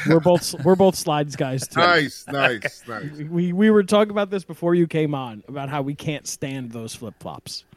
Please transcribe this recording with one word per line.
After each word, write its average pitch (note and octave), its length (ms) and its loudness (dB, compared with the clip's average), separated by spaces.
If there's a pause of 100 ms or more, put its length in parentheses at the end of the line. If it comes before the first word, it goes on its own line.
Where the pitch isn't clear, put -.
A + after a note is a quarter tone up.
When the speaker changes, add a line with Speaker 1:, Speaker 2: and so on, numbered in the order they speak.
Speaker 1:
We're D#3+ 120 6
both, F3 340 2 (100)
we're F#3 120 6
both F#3+ 200 6
slides D3 400 -2
guys, C3 300 -4
too. - 140 -2
Speaker 2:
Nice, E3+ 460 2
Speaker 3:
<laughs> - 60 -16
Speaker 2:
nice, B2+ 540 -2
nice. A#2 240 -10 (200)
Speaker 1:
We, F3 220 0
we G#3 180 4
were G#3 140 6
talking G#3 260 2
about G3+ 200 -4
this G3 140 -6
before E3+ 300 -2
you F3 120 4
came D#3 280 -2
on, A#2 340 -10
about C#3 220 -10
how D3 120 -4
we C#3 120 -6
can't D3 320 -8
stand C3+ 460 -10
those A2+ 220 -12
flip-flops. - 720 -14 (120)